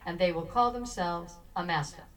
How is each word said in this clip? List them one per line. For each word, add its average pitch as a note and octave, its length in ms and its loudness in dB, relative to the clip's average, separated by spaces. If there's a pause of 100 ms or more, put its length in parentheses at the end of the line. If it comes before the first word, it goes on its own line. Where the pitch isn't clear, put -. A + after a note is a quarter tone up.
and F3 120 -4
they F3+ 140 6
will E3 140 -2
call A#3+ 240 4
themselves F3 640 -4 (220)
a F3 80 -2
master. D#3 400 -2 (120)